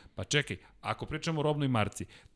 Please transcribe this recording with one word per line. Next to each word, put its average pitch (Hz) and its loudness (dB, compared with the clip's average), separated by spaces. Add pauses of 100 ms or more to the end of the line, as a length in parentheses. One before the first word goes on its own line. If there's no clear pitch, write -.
(140)
Pa 101 -6
čekaj, 139 0 (240)
ako 110 -2
pričamo 156 -2
o - 2
robnoj 147 2
marci, 104 2 (300)